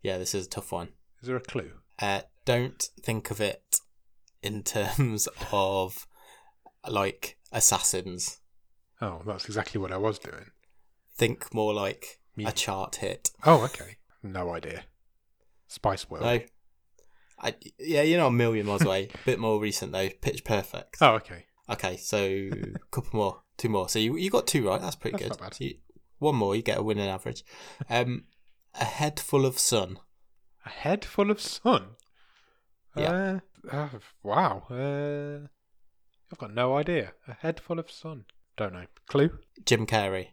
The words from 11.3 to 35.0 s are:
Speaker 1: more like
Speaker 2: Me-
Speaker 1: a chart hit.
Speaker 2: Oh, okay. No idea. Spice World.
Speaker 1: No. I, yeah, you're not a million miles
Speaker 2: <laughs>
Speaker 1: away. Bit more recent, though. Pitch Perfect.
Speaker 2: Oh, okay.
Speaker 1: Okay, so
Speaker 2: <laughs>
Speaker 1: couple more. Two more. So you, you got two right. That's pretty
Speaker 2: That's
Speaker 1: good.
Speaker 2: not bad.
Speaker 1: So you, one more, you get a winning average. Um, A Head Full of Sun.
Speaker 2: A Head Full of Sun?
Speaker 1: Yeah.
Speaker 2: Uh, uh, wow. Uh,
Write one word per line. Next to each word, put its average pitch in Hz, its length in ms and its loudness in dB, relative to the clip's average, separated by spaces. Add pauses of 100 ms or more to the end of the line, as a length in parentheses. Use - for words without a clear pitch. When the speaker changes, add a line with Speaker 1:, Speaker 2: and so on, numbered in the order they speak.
Speaker 1:
more 107 180 2
like - 460 -4 (180)
Speaker 2:
Me- 107 80 -6
Speaker 1:
a 113 80 -2
chart - 440 -2
hit. - 340 -4 (140)
Speaker 2:
Oh, 151 200 10
okay. - 320 -6 (260)
No 92 320 -6
idea. 85 300 -10 (840)
Spice - 420 -2
World. 80 140 -6
Speaker 1:
No. 120 160 4 (1000)
I, - 160 -4 (240)
yeah, 147 240 2
you're 165 180 6
not 147 80 8
a 123 40 6
million 117 340 4
miles 101 160 2
Speaker 2:
<laughs> - 20 6
Speaker 1:
away. 98 240 2 (160)
Bit 127 140 2
more 110 220 2
recent, 95 320 -2
though. 95 160 0 (120)
Pitch - 240 -4
Perfect. - 560 -2
Speaker 2:
Oh, 131 140 10
okay. 87 320 -6 (220)
Speaker 1:
Okay, 95 280 -2
so 98 520 0 (200)
Speaker 2:
<laughs> - 220 -12
Speaker 1:
couple - 280 -2
more. 98 220 0 (160)
Two - 120 -2
more. 98 200 0
So - 100 0
you, 113 180 2
you 185 140 0
got - 160 2
two 131 220 2
right. 95 120 2
That's - 160 -6
pretty - 200 -6
Speaker 2:
That's - 80 -4
Speaker 1:
good. - 160 -6
Speaker 2:
not 98 100 -12
bad. - 40 -16
Speaker 1:
So 131 100 -8
you, 139 100 -6 (440)
one 147 180 2
more, 101 180 2
you 113 80 0
get - 160 0
a - 40 0
winning 104 260 0
average. 95 360 -6 (460)
Um, 123 340 0 (500)
A - 100 0
Head 147 360 -2
Full 139 240 4
of 131 140 2
Sun. 92 400 2 (680)
Speaker 2:
A - 60 -12
Head 190 340 -2
Full 202 260 2
of 208 100 2
Sun? 123 480 2 (1080)
Speaker 1:
Yeah. 180 440 0 (300)
Speaker 2:
Uh, 135 60 -6
uh, 147 120 -4 (340)
wow. 104 480 2
Uh, 143 760 -6 (840)